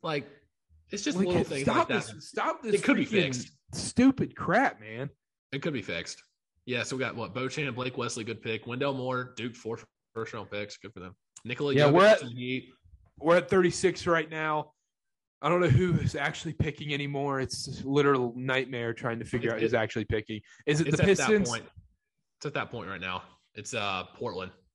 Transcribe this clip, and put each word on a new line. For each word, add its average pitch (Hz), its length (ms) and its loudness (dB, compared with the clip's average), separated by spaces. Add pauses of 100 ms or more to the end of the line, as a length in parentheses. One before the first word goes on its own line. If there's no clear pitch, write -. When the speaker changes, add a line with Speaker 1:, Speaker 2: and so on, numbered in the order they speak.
Speaker 1:
Like, 151 240 -4 (640)
it's 196 120 -8
just 294 140 -2
Speaker 2:
Like, 190 100 2
Speaker 1:
little 175 160 2
things 139 200 -4
Speaker 2:
stop - 140 2
Speaker 1:
like 330 100 4
Speaker 2:
this, 120 240 -2
Speaker 1:
that. 151 120 -16
Speaker 2:
stop - 380 -4
this 214 140 0
Speaker 1:
It 175 80 2
could 262 140 6
be 156 80 2
Speaker 2:
freaking - 40 -10 (240)
Speaker 1:
fixed. 123 180 -8 (220)
Speaker 2:
stupid - 600 4
crap, 214 440 2
man. 110 300 -10 (420)
Speaker 1:
It 143 100 -6
could 165 120 -4
be 120 80 -4
fixed. 85 400 -8 (440)
Yeah, 120 180 -4
so 135 120 -6
we 131 60 -4
got, 113 140 -4
what, 101 180 -8
Beauchamp, 127 420 -4
Blake 127 220 -6
Wesley, 120 260 -4
good 110 180 -8
pick. 113 240 -6
Wendell 135 280 -2
Moore, 127 420 -4
Duke, 117 200 -8
four 113 240 -10 (340)
first-round 113 360 -10
picks. 104 280 -8
Good 101 160 -16
for 95 60 -16
them. 92 160 -14 (280)
Nikola 139 300 -4
Speaker 2:
Yeah, 143 140 8
Speaker 1:
Jokic 143 60 6
Speaker 2:
we're 180 120 10
at, 214 140 8
Speaker 1:
to 143 60 -8
the 120 80 -10
Heat. 127 360 -6 (500)
Speaker 2:
we're 165 180 4
at 175 120 0
thirty-six 180 580 2
right 160 220 2
now. 156 420 -4 (720)
I 143 80 0
don't 175 120 4
know 175 80 4
who 175 300 6
is - 160 -2
actually 151 380 -4
picking 147 400 -4
anymore. 143 460 -2
It's 131 440 -6
a 131 40 -6
literal 139 480 4
nightmare 127 580 -2
trying 117 260 -4
to 113 60 -8
figure 117 240 -2
Speaker 1:
It's, 113 60 -2
Speaker 2:
out 113 60 -2
who's 113 120 0
Speaker 1:
it, 120 40 4
Speaker 2:
actually 110 280 -2
picking. 110 360 -4 (240)
Is 151 160 2
it 151 60 0
Speaker 1:
it's 151 100 2
Speaker 2:
the - 60 4
Speaker 1:
at 185 140 6
that 135 100 0
Speaker 2:
Pistons? 151 220 2
Speaker 1:
point. 113 160 -4 (720)
It's - 100 -14
at 147 80 -8
that 117 160 -6
point 101 180 -10
right 92 120 -10
now. 92 220 -6 (300)
It's, 107 220 -12
uh, 98 300 -4 (100)
Portland. 92 360 -8 (240)